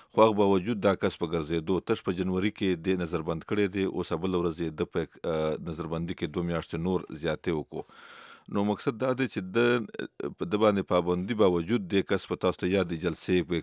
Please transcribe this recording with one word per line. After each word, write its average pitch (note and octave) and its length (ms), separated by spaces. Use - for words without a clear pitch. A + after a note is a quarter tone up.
خو A#2 100
هغه A2 100
باوجود G2+ 480
دا G2 140
کس F#2+ 220
په F2 100
ګرځېدو، E2 540
تش - 220
په G2+ 100
جنوري F#2 380
کې F#2 340
دې F#2+ 180
نظربند E2 420
کړی G#2 300
دی. G2 100
اوس F2+ 280
بله F2+ 260
ورځ E2+ 220
یې E2 100
ده F2 40
په، E2+ 160
آه، D#2 320
نظربندي E2 460
کې F2 120
دوه D#2+ 160
میاشتې E2+ 320
نور F2 260
زیاتې D#2 400
وکړو. D#2 300
نو G2+ 160
مقصد G#2+ 360
دا C3 120
دی B2+ 160
چې - 120
ده، A#2+ 120
په - 160
ده F#2+ 140
باندې G#2 240
پابندي F2+ 520
باوجود F#2+ 600
دې F#2+ 80
کس - 240
په F2 100
تاسو F2+ 200
ته F#2 100
یادې F2+ 380
جلسې F2 440
پرې E2+ 140